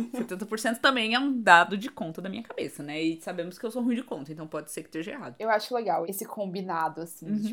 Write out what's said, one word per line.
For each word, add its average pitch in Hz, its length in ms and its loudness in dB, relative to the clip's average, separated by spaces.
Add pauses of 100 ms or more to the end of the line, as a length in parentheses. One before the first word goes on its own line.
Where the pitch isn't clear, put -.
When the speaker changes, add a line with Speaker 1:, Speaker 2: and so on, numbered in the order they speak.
Speaker 1:
<laughs> 233 100 -6
Speaker 2:
Setenta 214 320 -6
por 220 140 -4
cento 226 220 -2
também 233 340 4
é 247 40 4
um 269 220 0
dado 180 380 10
de 214 100 -6
conta - 320 -8
da 180 80 -8
minha 202 140 -8
cabeça, - 400 -6
né? 147 180 -6
E 165 220 0
sabemos 180 340 -6
que - 80 -10
eu 220 60 -4
sou 247 120 -2
ruim 240 120 4
de 240 80 0
conta, 139 300 -8
então 156 160 -10
pode 151 240 -8
ser 165 100 -8
que 160 60 -14
esteja 165 240 -6
errado. 156 260 -10
Speaker 1:
Eu 220 100 -4
acho 220 240 2
legal 190 340 2
esse 196 200 -4
combinado, 180 760 -4
assim, - 240 -14
de, 202 60 -2
Speaker 2:
Uhum. 214 100 0 (100)